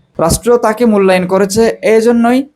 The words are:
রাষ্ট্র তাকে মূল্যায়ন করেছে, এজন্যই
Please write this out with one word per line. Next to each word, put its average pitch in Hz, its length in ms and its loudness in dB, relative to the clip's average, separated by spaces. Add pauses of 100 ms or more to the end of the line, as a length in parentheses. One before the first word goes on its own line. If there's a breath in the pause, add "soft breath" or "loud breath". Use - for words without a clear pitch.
(180)
রাষ্ট্র 170 380 0
তাকে 233 300 -2
মূল্যায়ন 190 400 0
করেছে, 196 560 -2
এজন্যই 233 640 0 (100)